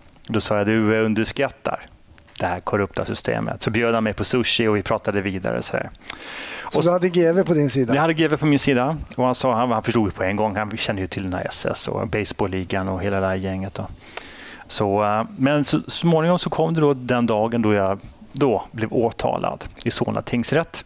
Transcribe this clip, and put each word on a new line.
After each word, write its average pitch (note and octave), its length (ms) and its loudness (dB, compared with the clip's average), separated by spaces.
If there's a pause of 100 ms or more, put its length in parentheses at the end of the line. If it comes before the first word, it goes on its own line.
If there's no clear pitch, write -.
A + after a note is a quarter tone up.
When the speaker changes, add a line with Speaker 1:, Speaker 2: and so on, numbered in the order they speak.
(280)
Speaker 1:
Då A2 140 0
sa G#2 160 0
jag, G2+ 100 0
"Du A2 380 4
underskattar A2 720 -2 (600)
det - 60 -2
här F2+ 140 -2
korrupta G2+ 460 -2
systemet." A2 580 -4
Så - 60 -2
bjöd A#2 240 2
han A2+ 100 2
mig G#2+ 100 0
på G2+ 120 -4
sushi A#2+ 420 2
och G#2+ 100 4
vi G2+ 60 0
pratade G#2 380 0
vidare. F#2+ 400 -2
Så, - 160 -4
här. - 120 -4 (840)
Speaker 2:
Så - 60 -2
Speaker 1:
Och D#3 60 4
Speaker 2:
du E3+ 80 4
hade F3+ 180 4
G E3+ 240 4
V F#3 100 4
på D#3+ 100 2
din D3 160 4
sida? B2+ 260 2
Speaker 1:
Jag C#3+ 60 4
hade E3 120 4
G D#3+ 140 4
V D3+ 100 2
på D3+ 80 0
min C#3+ 140 6
sida. C#3 380 2 (180)
Och B2 100 2
han B2+ 100 2
sa, B2+ 200 2
han, B2 160 2
han A2 120 0
förstod A2+ 240 2
ju F2+ 40 -2
på - 120 -4
en F#2+ 120 0
gång. G#2 200 0
Han G#2+ 220 -4
kände G2+ 240 -2
ju F#2 60 -2
till G2+ 160 -6
den F2+ 100 -4
här F2 120 -4
S - 260 -6
S - 160 -8
och - 200 -2
baseballligan F#2+ 840 -2
och F#2+ 140 -4
hela G2 160 0
det F#2+ 80 2
här F#2+ 80 0
gänget F#2+ 380 -4
då. - 140 -8 (800)
Så, G#2 360 0
eh, G#2 200 2 (140)
men C#3 260 2
så, D3 240 0
småningom E3+ 520 2
så - 100 -4
kom D#3+ 240 0
det D#3+ 80 0
då C#3+ 120 6
den B2 320 0
dagen A2+ 360 2
då G#2+ 120 4
jag G2+ 260 2 (340)
då C3+ 380 2
blev A2 220 -4
åtalad - 720 0 (180)
i A#2 80 -2
Solna A2 300 -2
tingsrätt. C#3 640 -2